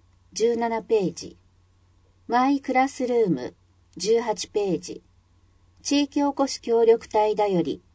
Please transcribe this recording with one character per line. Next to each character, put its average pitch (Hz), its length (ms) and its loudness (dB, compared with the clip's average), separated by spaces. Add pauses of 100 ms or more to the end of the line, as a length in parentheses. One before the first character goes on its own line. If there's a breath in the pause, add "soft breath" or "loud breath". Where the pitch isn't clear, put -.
(340)
十 233 220 0
七 226 280 -2
ペ 220 160 2
ー 175 140 -2
ジ。 - 240 -16 (880)
マ 247 220 2
イ 277 100 2
ク 269 140 -6
ラ 262 160 2
ス 254 180 -6
ル 247 80 0 (120)
ー - 20 0
ム。 123 260 -4 (400)
十 453 260 2
八 - 280 -4
ペ 403 260 -2
ー - 40 -4
ジ。 - 220 -14 (800)
地 285 220 0
域 285 200 -2
お 285 100 0
こ 269 140 -2
し - 120 -8
協 233 240 2
力 226 240 4
隊 214 280 0
だ 208 120 2
よ 180 160 0
り。 - 180 -6 (140)